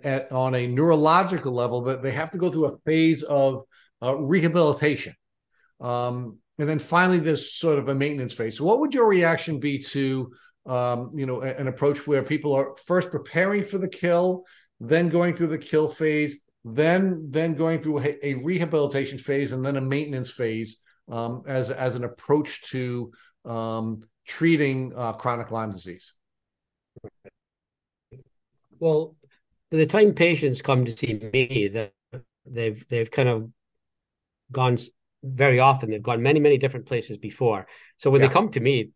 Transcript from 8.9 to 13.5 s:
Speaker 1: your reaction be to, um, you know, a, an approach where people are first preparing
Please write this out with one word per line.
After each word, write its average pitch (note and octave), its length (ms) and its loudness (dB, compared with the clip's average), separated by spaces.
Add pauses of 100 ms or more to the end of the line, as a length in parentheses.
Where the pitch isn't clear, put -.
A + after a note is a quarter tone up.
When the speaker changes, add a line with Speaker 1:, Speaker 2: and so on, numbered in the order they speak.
Speaker 1:
your A#3 140 4
reaction E3 500 2
be C#3 240 -4
to, C3+ 500 -4 (340)
um, B2 480 -2
you C#3 120 -4
know, B2+ 160 -4
a, C3+ 60 -4
an C3+ 180 -6
approach C#3+ 400 0
where C#3+ 160 2
people D3 320 -2
are C3+ 220 0 (100)
first F3+ 240 0
preparing F#3+ 540 -2